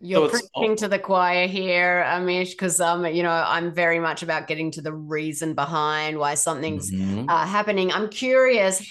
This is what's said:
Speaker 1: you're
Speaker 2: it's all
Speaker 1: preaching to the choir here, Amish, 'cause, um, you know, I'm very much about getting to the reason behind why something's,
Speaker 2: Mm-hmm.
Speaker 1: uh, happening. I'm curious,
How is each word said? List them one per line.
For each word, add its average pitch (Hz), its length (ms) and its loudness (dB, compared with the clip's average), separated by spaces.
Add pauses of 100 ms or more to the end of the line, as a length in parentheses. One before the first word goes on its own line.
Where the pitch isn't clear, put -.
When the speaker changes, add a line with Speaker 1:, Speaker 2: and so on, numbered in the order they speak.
Speaker 1:
you're 180 240 2
Speaker 2:
it's - 280 0
all - 80 -4
Speaker 1:
preaching 220 160 2
to 214 100 -2
the 190 120 0
choir 180 480 2
here, 180 580 2
Amish, 180 500 0
'cause, 180 240 -2
um, 175 280 2
you 165 160 0
know, 170 80 2
I'm 165 420 0
very 170 260 2
much 160 220 -2
about 160 240 -4
getting 160 260 -4
to 156 120 -12
the 156 100 -6
reason 156 600 -4
behind 151 640 -2
why 143 160 0
something's, 147 560 -2
Speaker 2:
Mm-hmm. 98 360 -2
Speaker 1:
uh, 160 200 2
happening. 196 440 0
I'm 208 180 -2
curious, 247 800 2